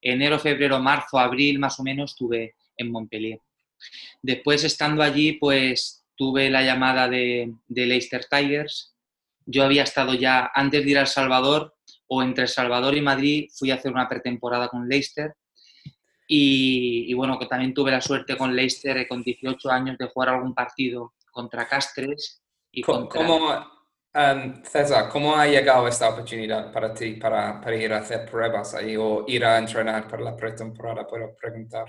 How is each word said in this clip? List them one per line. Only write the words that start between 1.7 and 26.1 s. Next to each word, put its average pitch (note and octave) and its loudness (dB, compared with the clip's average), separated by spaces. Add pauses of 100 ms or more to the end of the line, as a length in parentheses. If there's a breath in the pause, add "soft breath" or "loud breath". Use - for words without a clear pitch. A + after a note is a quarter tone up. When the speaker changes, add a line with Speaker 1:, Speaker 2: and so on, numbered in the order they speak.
Speaker 1:
o C3 -6
menos, C#3 -4
estuve A#2 -6 (200)
en A#2+ -6
Montpellier. A2 -8 (840 loud breath)
Después, D3 0
estando D3+ 0
allí, D3+ 4
pues, C3+ 0 (120)
tuve C3+ 2
la C3 4
llamada C3 2
de, B2 -2 (140)
de B2 -2
Leicester B2 -2
Tigers. C#3+ -2 (500)
Yo C3 2
había C#3 4
estado C3 0
ya, B2+ 2
antes C#3 2
de C#3+ 0
ir C#3 6
a C#3 4
El C3 2
Salvador, C3+ 2 (320 loud breath)
o B2+ 0
entre B2+ 0
El B2 0
Salvador B2+ 0
y D3 2
Madrid, C#3+ 2
fui C3+ -2
a B2+ 0
hacer B2+ -4
una B2+ -2
pretemporada B2 -4
con A#2+ -8
Leicester. C#3+ -2 (920 loud breath)
Y, C3 4
y B2 0
bueno, C3 -2
que B2 -6
también B2+ -2
tuve C3+ 2
la B2+ 2
suerte C3 -4
con C3 -2
Leicester, C3 -2
eh, B2+ -4
con B2 -6
dieciocho B2+ -6
años, B2+ -2
de B2 -6
jugar B2+ -2
algún B2+ -2
partido B2 -4 (160)
contra A#2 -8
Castres C#3 -6 (280)
y B2 -8
Speaker 2:
Co-, - -2
Speaker 1:
contra D#3+ -4
Speaker 2:
¿cómo, D#3+ 2 (640)
em, C3+ 2
César, C3+ 2
cómo D3 2
ha D3 6
llegado C3+ 6
esta A2+ 2
oportunidad A2+ -4